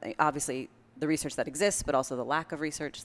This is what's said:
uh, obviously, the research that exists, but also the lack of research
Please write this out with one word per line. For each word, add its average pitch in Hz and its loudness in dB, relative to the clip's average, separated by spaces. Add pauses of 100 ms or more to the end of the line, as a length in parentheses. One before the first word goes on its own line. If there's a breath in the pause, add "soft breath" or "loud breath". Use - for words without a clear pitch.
uh, - -6
obviously, 139 0 (260)
the 156 -2
research 151 0
that 117 0
exists, 185 2
but 143 2
also 131 2
the 123 -2
lack 151 -2
of 151 -4
research 151 -4